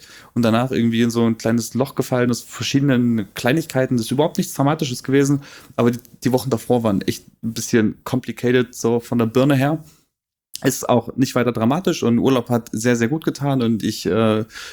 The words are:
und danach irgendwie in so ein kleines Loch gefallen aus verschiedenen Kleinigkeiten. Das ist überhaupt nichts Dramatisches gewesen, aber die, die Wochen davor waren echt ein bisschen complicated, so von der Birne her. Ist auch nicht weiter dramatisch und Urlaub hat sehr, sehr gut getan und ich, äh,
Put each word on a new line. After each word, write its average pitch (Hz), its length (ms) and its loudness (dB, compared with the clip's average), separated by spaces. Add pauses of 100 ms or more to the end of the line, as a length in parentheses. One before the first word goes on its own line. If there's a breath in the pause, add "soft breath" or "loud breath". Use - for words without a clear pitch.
(320 loud breath)
und 123 80 -2
danach 117 300 2
irgendwie 117 320 2
in 120 80 2
so 117 160 2
ein 113 100 2
kleines 113 380 -2
Loch 123 200 -2
gefallen 123 360 0
aus 117 100 -2
verschiedenen 120 920 0
Kleinigkeiten. 131 640 0
Das 113 80 -2
ist - 60 -4
überhaupt 151 260 0
nichts 185 160 -4
Dramatisches 139 480 -2
gewesen, 139 400 2 (340 loud breath)
aber 120 140 4
die, 120 80 -6 (260)
die 120 80 2
Wochen 127 160 0
davor 120 340 0
waren 104 200 0
echt - 240 -6 (180)
ein 113 80 -4
bisschen 110 520 0
complicated, 123 680 -2
so 117 240 0
von 120 200 -2
der 117 80 2
Birne 135 300 2
her. 151 280 0 (800 soft breath)
Ist - 240 -2
auch 120 280 0
nicht 127 180 0
weiter 120 180 0
dramatisch 143 500 0
und 117 160 2
Urlaub 123 300 2
hat 117 240 -2
sehr, 120 240 0
sehr 117 120 0
gut 156 180 -4
getan 139 340 -2
und 113 220 0
ich, - 240 -4
äh, 110 400 0 (260 loud breath)